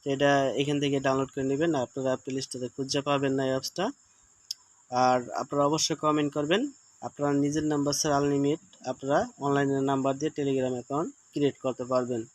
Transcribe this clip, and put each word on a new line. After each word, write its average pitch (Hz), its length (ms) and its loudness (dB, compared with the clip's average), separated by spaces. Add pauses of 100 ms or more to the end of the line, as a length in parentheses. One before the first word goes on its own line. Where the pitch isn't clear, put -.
তো - 40 -14 (100)
এটা 143 160 4 (300)
এখান 143 220 0
থেকে 143 220 0
ডাউনলোড 135 280 2
করে 135 180 -4
নেবেন, 160 200 0 (120)
আপনারা 131 280 -2 (120)
প্লে 135 220 -6
স্টোরে 123 300 -8
খুঁজে 139 320 -4
পাবেন 139 300 2
না 135 140 0
অ্যাপসটা। 135 340 -4 (1040)
আর 127 260 4 (240)
আপনারা 143 280 0
অবশ্যই 156 340 0
কমেন্ট 151 340 2
করবেন, 160 240 2 (460)
আপনারা 143 240 -2 (120)
নিজের 151 280 0
নাম্বার 143 280 0
ছাড়া 147 200 0
আনলিমিটেড 143 420 2 (300)
আপনারা 139 280 0 (260)
অনলাইনে 139 320 2 (140)
নাম্বার 135 280 0
দিয়ে 151 180 -2
Telegram 131 400 0
অ্যাকাউন্ট 143 320 -4 (240)
ক্রিয়েট 143 300 0
করতে 127 280 -4
পারবেন। 123 300 0 (140)